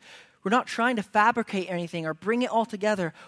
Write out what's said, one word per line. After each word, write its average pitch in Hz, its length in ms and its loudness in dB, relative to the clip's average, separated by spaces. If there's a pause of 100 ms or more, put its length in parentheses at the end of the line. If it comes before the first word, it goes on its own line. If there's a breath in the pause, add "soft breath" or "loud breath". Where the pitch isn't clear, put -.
(420 loud breath)
We're 190 80 -2
not 233 160 2
trying 240 300 0
to 202 80 -4
fabricate 214 680 2
anything 175 360 -4
or 160 60 -2
bring 220 300 -2
it 247 80 -2
all 220 160 2
together. 196 480 -2 (140 loud breath)